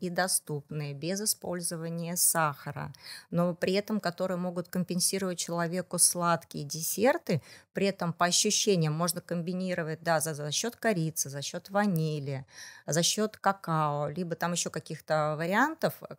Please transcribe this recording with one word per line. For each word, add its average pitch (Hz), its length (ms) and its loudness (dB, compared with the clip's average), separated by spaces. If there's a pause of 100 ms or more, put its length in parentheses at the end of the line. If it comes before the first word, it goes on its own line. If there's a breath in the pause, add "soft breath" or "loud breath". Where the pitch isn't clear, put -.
и 180 100 -4
доступные, 151 840 -2
без 160 280 -4
использования 170 920 -4
сахара, 147 800 0 (380 loud breath)
но 175 240 2
при 185 180 0
этом 202 260 0
которые 185 380 -2
могут 175 320 -4
компенсировать 180 680 0
человеку 170 580 -2
сладкие 170 680 2
десерты, 190 760 0 (320 soft breath)
при 196 140 2
этом 180 260 -2
по 175 140 2
ощущениям 180 640 4
можно 170 280 0
комбинировать, 175 800 -4
да, 160 180 4
за, 160 120 -2
за 147 180 -4
счёт 226 260 -2
корицы, 160 520 0
за 143 120 -8
счёт - 300 -8
ванили, 156 720 0 (400 loud breath)
за 156 180 2
счёт 214 320 2
какао, 156 720 0
либо 165 260 -4
там 175 180 -2
ещё 170 160 -2
каких-то 156 680 -2
вариантов, 202 580 2 (240)